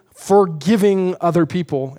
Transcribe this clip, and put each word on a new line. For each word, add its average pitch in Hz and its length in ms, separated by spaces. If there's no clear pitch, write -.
forgiving 190 1080
other 170 240
people. 143 540